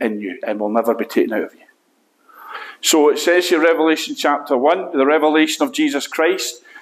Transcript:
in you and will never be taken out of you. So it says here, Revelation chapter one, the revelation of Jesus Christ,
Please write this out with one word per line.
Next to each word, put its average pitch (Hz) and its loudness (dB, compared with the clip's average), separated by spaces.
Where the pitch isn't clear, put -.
in 107 -4
you 95 -10
and 104 -6
will 104 -4
never 113 0
be 107 -4
taken - -2
out 104 -4
of - -12
you. - -20
So 151 4
it 147 0
says 175 2
here, 165 2
Revelation 160 2
chapter 143 -2
one, 165 0
the 135 4
revelation 151 2
of 131 -4
Jesus 143 -2
Christ, - -2